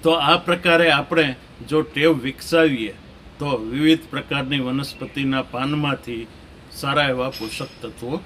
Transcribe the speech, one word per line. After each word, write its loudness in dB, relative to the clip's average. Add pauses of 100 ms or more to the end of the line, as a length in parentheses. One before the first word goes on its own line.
તો 4
આ 4
પ્રકારે 4
આપણે 2 (340)
જો 2
ટેવ 2
વિકસાવીએ, 0 (460)
તો -2
વિવિધ 2 (100)
પ્રકારની -4
વનસ્પતિના -4
પાનમાંથી -4 (440)
સારા -2
એવા 0
પોષક -8 (140)
તત્વો -8